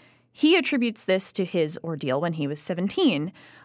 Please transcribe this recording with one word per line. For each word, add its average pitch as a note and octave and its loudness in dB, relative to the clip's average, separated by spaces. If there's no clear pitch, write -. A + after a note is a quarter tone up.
He D#4+ 4
attributes B3 0
this F#3+ 0
to G3 -2
his E3+ 0
ordeal D3 -2
when E3+ 0
he D#3 -2
was D3+ -4
seventeen. F#3 0